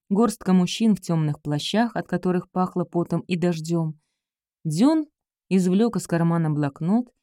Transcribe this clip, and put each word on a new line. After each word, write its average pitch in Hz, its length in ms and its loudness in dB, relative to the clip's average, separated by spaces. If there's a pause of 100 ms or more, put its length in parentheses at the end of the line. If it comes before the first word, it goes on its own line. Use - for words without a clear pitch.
горстка 202 460 0
мужчин 185 400 2
в 185 60 -2
тёмных 156 420 -2
плащах, 196 520 -2
от 180 120 -6
которых 180 440 -2
пахло 180 340 -2
потом 170 380 -4
и 185 140 -4
дождём. 160 600 -2 (640)
Дзюн 277 420 2 (440)
извлёк 190 460 2
из 170 100 -4
кармана 170 440 0
блокнот 151 600 -2 (120)